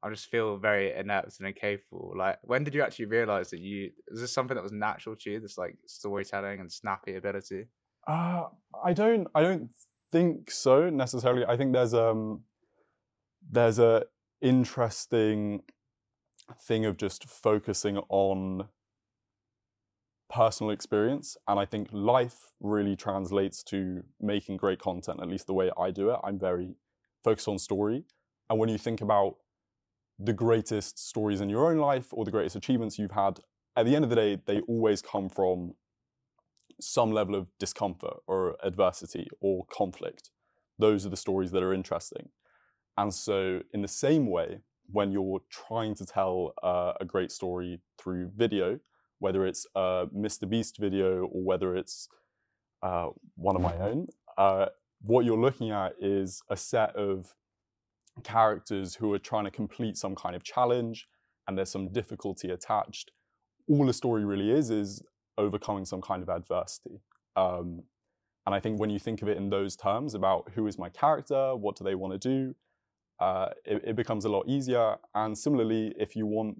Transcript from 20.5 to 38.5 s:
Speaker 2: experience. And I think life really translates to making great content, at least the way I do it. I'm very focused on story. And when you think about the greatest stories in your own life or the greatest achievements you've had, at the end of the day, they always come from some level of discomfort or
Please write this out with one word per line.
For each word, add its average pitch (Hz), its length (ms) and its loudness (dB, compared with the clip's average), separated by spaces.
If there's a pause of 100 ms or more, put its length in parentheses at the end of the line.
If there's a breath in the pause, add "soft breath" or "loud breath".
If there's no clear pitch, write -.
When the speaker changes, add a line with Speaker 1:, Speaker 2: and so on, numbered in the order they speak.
Speaker 2:
experience. 107 640 0 (120)
And 101 120 2
I 101 60 0
think 104 260 -6
life 120 680 0
really 101 360 0
translates 98 680 -2
to 92 400 -4 (160)
making 104 380 -4
great 95 220 0
content, 90 420 -6
at 90 60 -6
least 92 180 -6
the 95 80 -4
way 95 240 2
I 90 140 0
do 98 180 0
it. 123 140 0
I'm 98 160 -4
very 90 300 -2 (540)
focused 110 260 0
on 98 100 -2
story. 107 460 0 (440)
And 110 80 2
when 113 120 2
you 110 80 0
think 113 240 -4
about 101 340 4 (840)
the 107 160 0
greatest 113 640 2
stories 104 440 -2
in 101 80 0
your 135 200 4
own 165 80 4
life 143 340 2
or 113 120 -4
the 95 80 -4
greatest 98 240 0
achievements 113 420 -2
you've 104 140 -4
had, 98 300 0 (340)
at 117 100 4
the 127 100 4
end 147 100 4
of 120 40 2
the 113 60 0
day, 104 300 4
they 101 160 2
always 110 400 2
come 95 280 -4
from 90 440 0 (1040)
some 117 320 2
level 104 240 2
of 95 120 -2 (120)
discomfort - 640 -6
or 92 380 0